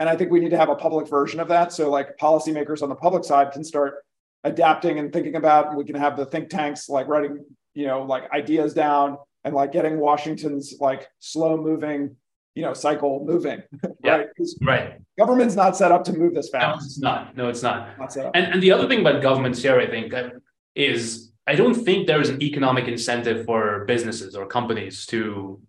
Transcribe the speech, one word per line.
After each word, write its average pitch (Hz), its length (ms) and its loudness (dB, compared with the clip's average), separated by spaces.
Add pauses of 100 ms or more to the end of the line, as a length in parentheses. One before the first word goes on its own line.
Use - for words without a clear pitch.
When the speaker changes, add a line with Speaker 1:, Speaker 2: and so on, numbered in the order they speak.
Speaker 1:
And 156 80 0
I 165 80 2
think 170 160 0
we 175 80 6
need 170 100 0
to 170 60 2
have 156 140 4
a 143 40 4
public 156 320 -2
version 143 320 0
of 165 100 -4
that. 170 240 2
So, 151 180 0
like, 139 280 -2
policymakers 151 640 0
on 143 60 -2
the 131 80 -6
public 175 280 2
side 139 280 4
can 143 100 -10
start 143 420 -2 (380)
adapting 156 560 2
and 147 140 -6
thinking 151 240 -4
about, 151 320 4
and 151 80 -6
we 143 80 -4
can 147 100 -12
have 143 220 -2
the 139 100 -4
think 156 220 -6
tanks, 147 400 -6
like, 135 180 -2
writing, 143 380 -2 (300)
you 143 120 -4
know, 135 160 -2
like, 135 300 -4
ideas 147 420 0
down 143 420 4 (280)
and, 143 100 -4
like, 139 160 0
getting 160 300 0
Washington's, 147 800 0
like, 135 280 0 (120)
slow 160 360 0
moving, 151 600 -4 (400)
you 156 60 -6
know, 135 120 -4
cycle 143 500 -2
moving, 151 460 -2
<laughs> - 340 -10
Speaker 2:
Yeah. 160 120 4
Speaker 1:
right? 147 200 0
'Cause 170 240 -6
Speaker 2:
Right. - 400 0 (160)
Speaker 1:
government's 240 380 4
not 185 220 4
set 175 160 6
up 175 120 6
to - 80 -4
move 165 220 2
this 147 180 -6
Speaker 2:
No, - 60 -2
Speaker 1:
fast. 123 280 -2
Speaker 2:
it's - 120 -14
not. - 380 -4
No, 123 120 -2
it's 117 140 -6
not. - 340 -4
Speaker 1:
Not 131 160 -12
set 135 140 -8
up. - 80 -8
Speaker 2:
And, 180 200 2
and 185 80 2
the 185 100 8
other - 160 4
thing 247 120 2
about 139 220 4
governments 127 400 2
here, 131 160 6
I 113 80 2
think, 113 260 -6
uh, 123 180 -6 (440)
is 120 580 -2 (140)
I 147 80 2
don't 233 200 4
think 190 320 0
there 151 140 2
is 131 100 0
an 131 120 -4
economic 131 460 0
incentive 117 560 -4
for 107 400 -2
businesses 107 500 -4
or 98 120 -10
companies 110 600 -6
to 101 640 -8